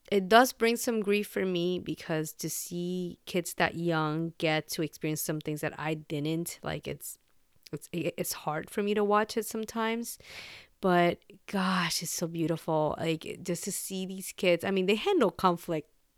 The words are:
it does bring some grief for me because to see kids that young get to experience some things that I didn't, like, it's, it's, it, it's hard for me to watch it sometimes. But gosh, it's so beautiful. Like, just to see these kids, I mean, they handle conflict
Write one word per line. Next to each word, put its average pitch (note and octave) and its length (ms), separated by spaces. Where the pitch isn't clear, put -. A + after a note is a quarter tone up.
it F#3+ 160
does A#3 240
bring A#3 240
some A#3 240
grief G3+ 280
for G3 180
me F3+ 320
because D#3 560
to D#3+ 160
see F3 760
kids - 280
that - 200
young D#3+ 640
get D#3 320
to - 120
experience D#3 400
some D#3 180
things D3+ 220
that D#3 160
I D#3 160
didn't, D#3 680
like, D3+ 240
it's, - 320
it's, - 200
it, E3 240
it's - 160
hard D#3+ 380
for G#3 120
me G#3 120
to G#3 100
watch G#3 320
it A3 100
sometimes. A3+ 720
But F3 380
gosh, F#3 560
it's E3+ 100
so - 140
beautiful. D#3+ 720
Like, - 440
just F3 220
to G3 80
see F#3+ 340
these F#3+ 300
kids, F3 280
I G3 60
mean, F#3 160
they G3+ 80
handle C4+ 360
conflict E3+ 600